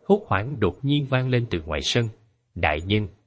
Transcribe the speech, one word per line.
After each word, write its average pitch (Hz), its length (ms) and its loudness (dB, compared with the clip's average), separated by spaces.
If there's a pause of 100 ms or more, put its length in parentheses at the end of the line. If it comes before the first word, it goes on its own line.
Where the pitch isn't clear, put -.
hốt 208 220 2
hoảng 110 320 -2
đột 101 260 0
nhiên 143 240 2
vang 131 200 0
lên 123 200 0
từ 85 160 -2
ngoài 76 160 -4
sân. 117 240 0 (500)
"Đại 78 300 0
nhân, 104 220 0 (200)